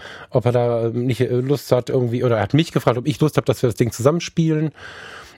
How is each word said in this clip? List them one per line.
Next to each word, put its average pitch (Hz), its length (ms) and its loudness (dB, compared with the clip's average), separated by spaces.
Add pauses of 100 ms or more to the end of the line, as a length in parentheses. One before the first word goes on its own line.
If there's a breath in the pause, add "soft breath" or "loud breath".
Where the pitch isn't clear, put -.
(300 loud breath)
ob 127 160 0
er 123 60 2
da, 117 340 2
ähm, 117 200 -2
nicht, 127 160 0
äh, 123 60 0
Lust 127 440 0
hat 123 180 2
irgendwie, 123 340 0
oder 120 120 2
er 104 80 2
hat 101 100 -2
mich 160 180 4
gefragt, 127 280 2
ob 123 80 -6
ich 147 140 0
Lust 151 160 0
hab, 139 80 2
dass - 180 0
wir 123 60 4
das 101 60 -4
Ding 117 160 0
zusammenspielen. 156 760 -2 (680 loud breath)